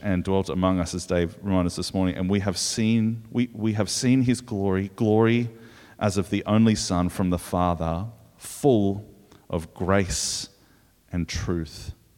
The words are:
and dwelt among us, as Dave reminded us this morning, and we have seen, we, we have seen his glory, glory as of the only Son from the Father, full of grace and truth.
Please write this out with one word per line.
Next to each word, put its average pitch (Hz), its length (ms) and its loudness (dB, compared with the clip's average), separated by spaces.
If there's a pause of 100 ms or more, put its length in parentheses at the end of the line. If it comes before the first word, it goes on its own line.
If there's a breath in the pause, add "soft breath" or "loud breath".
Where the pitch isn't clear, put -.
and 92 220 0
dwelt 95 240 0
among 92 320 2
us, 85 140 -4
as 87 120 -8
Dave 87 360 0
reminded 92 240 0
us 85 100 -4
this - 180 -6
morning, 92 220 0
and 92 120 -2
we 101 120 2
have 92 180 -2
seen, 113 720 0
we, 123 220 -2
we 110 220 -2
have 104 140 0
seen 131 340 2
his 120 180 2
glory, 98 560 -2
glory 113 520 4 (500 loud breath)
as 101 200 0
of 92 120 -4
the 101 140 -2
only 110 300 4
Son 90 340 0
from 92 220 -2
the 87 80 0
Father, 87 680 -2 (300)
full 104 720 0 (400 loud breath)
of 82 260 -6
grace - 760 -2 (640 soft breath)
and 85 180 -4
truth. - 640 -6 (240)